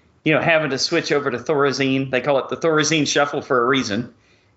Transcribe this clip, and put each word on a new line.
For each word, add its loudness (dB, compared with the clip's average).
you 2
know, 4
having 2
to -4
switch -2
over 0
to -4
Thorazine. 0
They 0
call 0
it -6
the -6
Thorazine 2
shuffle -2
for 0
a 0
reason. -2